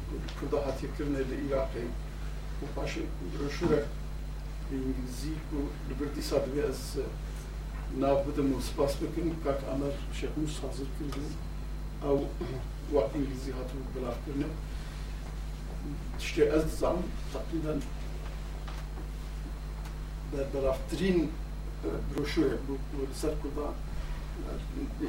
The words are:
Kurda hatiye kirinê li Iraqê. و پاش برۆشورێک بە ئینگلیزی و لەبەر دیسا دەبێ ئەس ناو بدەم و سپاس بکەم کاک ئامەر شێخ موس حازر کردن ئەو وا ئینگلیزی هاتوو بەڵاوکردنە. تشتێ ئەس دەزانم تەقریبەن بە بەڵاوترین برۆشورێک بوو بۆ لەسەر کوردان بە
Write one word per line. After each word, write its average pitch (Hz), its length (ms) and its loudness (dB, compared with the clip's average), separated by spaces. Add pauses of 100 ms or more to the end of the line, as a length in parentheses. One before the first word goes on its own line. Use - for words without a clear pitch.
(400)
Kurda 143 260 2
hatiye 135 260 -2
kirinê 143 360 2
li - 80 -2 (120)
Iraqê. 131 600 0 (520)
و 143 120 -4
پاش - 180 -2 (400)
برۆشورێک 143 540 4 (800)
بە 139 160 -2
ئینگلیزی 127 520 0 (180)
و 151 60 0 (300)
لەبەر 135 280 0
دیسا 151 280 2
دەبێ 139 240 2
ئەس 127 140 0 (1200)
ناو 139 140 8 (100)
بدەم 143 260 4
و 123 160 2
سپاس - 320 4
بکەم 165 280 2 (160)
کاک 139 240 4
ئامەر 139 260 0 (240)
شێخ - 200 -2
موس 151 240 0
حازر 135 340 -2
کردن 147 320 -2 (760)
ئەو 143 160 6 (760)
وا 143 100 8 (120)
ئینگلیزی 131 440 0
هاتوو 127 360 -4
بەڵاوکردنە. 147 540 0 (1700)
تشتێ - 240 4 (100)
ئەس 156 180 8
دەزانم 175 360 2 (260)
تەقریبەن 156 480 0 (2500)
بە 143 100 0 (120)
بەڵاوترین 160 680 4 (880)
برۆشورێک 143 580 4
بوو 135 240 -2
بۆ 147 80 -4 (120)
لەسەر 151 300 0
کوردان 143 340 -2 (1200)
بە 151 100 0